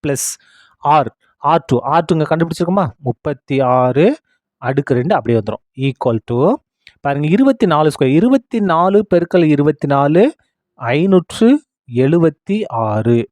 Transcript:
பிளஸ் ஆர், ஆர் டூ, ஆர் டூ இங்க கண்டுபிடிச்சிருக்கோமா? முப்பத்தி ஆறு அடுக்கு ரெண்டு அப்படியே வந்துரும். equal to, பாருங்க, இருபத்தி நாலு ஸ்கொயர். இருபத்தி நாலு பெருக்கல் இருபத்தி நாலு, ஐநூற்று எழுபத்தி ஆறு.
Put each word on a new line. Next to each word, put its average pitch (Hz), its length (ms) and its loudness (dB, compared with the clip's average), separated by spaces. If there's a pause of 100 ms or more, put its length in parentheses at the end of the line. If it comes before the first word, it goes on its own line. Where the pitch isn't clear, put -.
பிளஸ் 143 240 -4 (540)
ஆர், 143 280 0 (320)
ஆர் 160 260 0
டூ, 127 80 0 (160)
ஆர் 165 140 0
டூ 170 100 0
இங்க 156 140 -2
கண்டுபிடிச்சிருக்கோமா? 165 560 -2 (220)
முப்பத்தி 139 480 -6 (240)
ஆறு 127 260 2 (560)
அடுக்கு 135 380 -2
ரெண்டு 147 160 -2
அப்படியே 117 240 0
வந்துரும். 107 220 -10 (260)
equal 123 280 -2 (140)
to, 120 80 -2 (680)
பாருங்க, 143 300 -4
இருபத்தி 262 380 2
நாலு 156 220 2
ஸ்கொயர். 135 240 0
இருபத்தி 240 400 0 (120)
நாலு 180 280 2 (140)
பெருக்கல் 170 420 2
இருபத்தி 147 380 0
நாலு, 143 300 2 (580)
ஐநூற்று 175 680 0 (560)
எழுபத்தி 165 520 0 (320)
ஆறு. 110 300 0 (140)